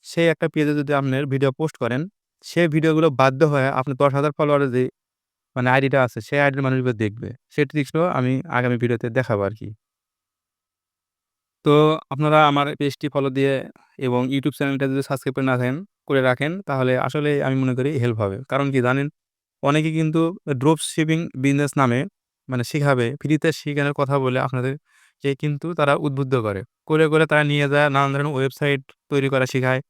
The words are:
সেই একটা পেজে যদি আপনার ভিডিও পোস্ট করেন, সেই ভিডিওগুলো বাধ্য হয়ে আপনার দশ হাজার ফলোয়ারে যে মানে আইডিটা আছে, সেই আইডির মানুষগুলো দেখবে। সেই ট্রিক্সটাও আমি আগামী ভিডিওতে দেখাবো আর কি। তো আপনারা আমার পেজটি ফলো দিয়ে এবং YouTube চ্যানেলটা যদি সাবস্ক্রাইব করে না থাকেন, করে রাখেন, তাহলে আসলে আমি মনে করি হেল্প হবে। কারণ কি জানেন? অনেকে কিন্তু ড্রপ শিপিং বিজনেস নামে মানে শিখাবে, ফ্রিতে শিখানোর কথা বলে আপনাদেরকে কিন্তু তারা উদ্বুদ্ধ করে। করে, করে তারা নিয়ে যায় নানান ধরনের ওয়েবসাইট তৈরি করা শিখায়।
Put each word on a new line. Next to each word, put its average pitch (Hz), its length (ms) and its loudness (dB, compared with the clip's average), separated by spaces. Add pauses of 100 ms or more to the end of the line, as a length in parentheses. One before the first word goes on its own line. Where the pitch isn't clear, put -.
সেই 165 220 0
একটা 160 220 0
পেজে 151 260 0
যদি 147 180 -4
আপনার 139 320 0
ভিডিও 135 260 0
পোস্ট 160 260 -6
করেন, 123 240 -2 (440)
সেই 170 220 0
ভিডিওগুলো 156 440 2
বাধ্য 135 340 2
হয়ে 139 240 2
আপনার 131 280 -2
দশ 143 160 4
হাজার 143 180 0
ফলোয়ারে 143 380 0
যে 127 140 0 (720)
মানে 127 140 0
আইডিটা 135 340 4
আছে, 120 180 -2
সেই 143 180 -2
আইডির 139 220 2
মানুষগুলো 131 320 0
দেখবে। 107 360 -4 (200)
সেই 147 160 -2
ট্রিক্সটাও 151 460 -2
আমি 127 220 0 (160)
আগামী 123 280 0
ভিডিওতে 120 320 -2
দেখাবো 117 340 -2
আর 98 120 -4
কি। 104 140 -14 (2000)
তো 151 60 6 (380)
আপনারা 151 380 2
আমার 143 280 2
পেজটি 143 340 -4
ফলো 139 200 -2
দিয়ে 135 240 0 (460)
এবং 123 280 0
YouTube 139 280 -2
চ্যানেলটা 139 320 -2
যদি 135 160 -2
সাবস্ক্রাইব 135 320 -4
করে 135 100 -2
না 131 120 2
থাকেন, 127 180 -2 (300)
করে 135 160 2
রাখেন, 131 300 0 (100)
তাহলে 131 380 0
আসলে 147 300 -2 (140)
আমি 135 120 0
মনে 131 200 0
করি 131 220 -2
হেল্প 120 220 0
হবে। 101 180 -2 (100)
কারণ 139 220 -2
কি 135 120 0
জানেন? 135 260 0 (560)
অনেকে 156 280 2
কিন্তু 160 300 0 (320)
ড্রপ 143 300 2
শিপিং 160 360 -2 (160)
বিজনেস 139 420 0
নামে 127 220 2 (500)
মানে 123 140 -4
শিখাবে, 139 520 0
ফ্রিতে 151 360 0
শিখানোর 143 420 -4
কথা 139 260 -2
বলে 127 200 0
আপনাদেরকে 135 960 -6
কিন্তু 147 400 -6
তারা 143 200 2
উদ্বুদ্ধ 139 460 -2
করে। 101 200 -4 (240)
করে, 156 220 4
করে 156 180 4
তারা 151 180 4
নিয়ে 147 240 2
যায় 143 220 4
নানান 139 220 2
ধরনের 143 200 -2
ওয়েবসাইট 135 500 -2 (260)
তৈরি 139 220 0
করা 131 160 2
শিখায়। 131 340 0 (100)